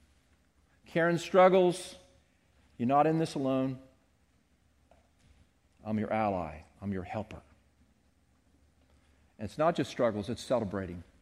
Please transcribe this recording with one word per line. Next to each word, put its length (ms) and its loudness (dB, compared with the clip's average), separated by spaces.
Karen's 340 0
struggles, 760 4
you're 100 -2
not 180 4
in 140 2
this 160 -2
alone. 420 -2
I'm 140 -4
your 120 -4
ally. 480 -2
I'm 120 -6
your 100 -6
helper. 380 -10
And 80 -12
it's 120 -12
not 180 2
just 160 -4
struggles, 380 -2
it's 120 -8
celebrating 640 -4